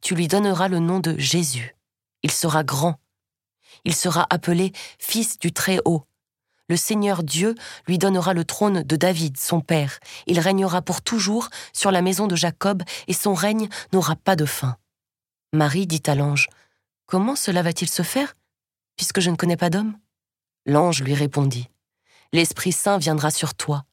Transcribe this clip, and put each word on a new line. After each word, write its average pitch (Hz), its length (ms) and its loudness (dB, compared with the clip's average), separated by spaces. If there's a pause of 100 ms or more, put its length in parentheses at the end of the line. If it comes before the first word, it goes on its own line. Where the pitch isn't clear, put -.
Tu - 140 -2
lui 170 120 0
donneras 196 420 2
le 180 100 0
nom 175 220 0
de 160 180 -2
Jésus. 135 580 -2 (460)
Il - 80 -2
sera 156 340 0
grand. 139 340 -2 (840)
Il 165 100 0
sera 170 360 2
appelé 180 420 2 (260)
Fils - 400 -4
du 170 140 -2
Très-Haut. 170 540 0 (640)
Le 170 100 2
Seigneur 202 440 0
Dieu 180 320 0 (320)
lui 175 120 0
donnera 185 340 2
le 170 140 0
trône 196 360 0
de 143 140 0
David, 160 400 0
son - 240 -2
père. 147 400 -2 (260)
Il - 140 2
régnera 185 400 2
pour - 220 -4
toujours 220 480 -2 (240)
sur - 160 0
la 185 100 4
maison 185 260 2
de 180 100 0
Jacob, 180 460 0 (240)
et 185 60 -2
son 196 220 0
règne 208 340 0 (240)
n'aura 165 240 2
pas - 180 2
de 151 120 0
fin. » 127 320 -4 (760)
Marie 156 340 2
dit 160 200 -4
à 151 80 2
l'ange : « 143 340 0 (580)
Comment 214 300 0
cela 180 260 0
va-t-il 170 260 -2
se - 140 -2
faire, 262 320 -2 (600)
puisque - 240 -2
je 175 100 2
ne 165 60 0
connais 170 200 2
pas 175 140 2
d'homme ? » 208 260 -2 (720)
L'ange 147 360 4
lui 135 120 0
répondit : « 139 560 0 (640)
L'Esprit 165 360 2
Saint 202 280 2
viendra 151 320 0
sur - 240 -4
toi 143 380 -4